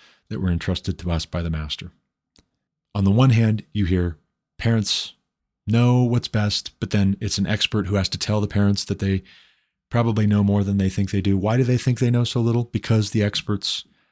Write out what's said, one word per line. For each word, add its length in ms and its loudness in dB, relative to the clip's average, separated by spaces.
that 120 -8
were 80 0
entrusted 480 -4
to 140 -6
us 160 -2
by 160 -6
the 80 -4
master. 400 -8
On 80 0
the 80 4
one 180 6
hand, 420 2
you 140 0
hear 320 0
parents 560 -2
know 340 4
what's 260 0
best, 520 -2
but 100 -6
then 320 2
it's 160 -4
an 80 -2
expert 400 -2
who 100 -2
has 140 0
to 80 -6
tell 240 -2
the 60 0
parents 380 0
that 120 -6
they 240 0
probably 360 0
know 180 4
more 200 2
than 160 0
they 100 2
think 220 -2
they 100 0
do. 160 2
Why 200 0
do 60 2
they 140 0
think 220 -2
they 100 2
know 140 2
so 180 -2
little? 240 0
Because 460 0
the 120 2
experts 640 -4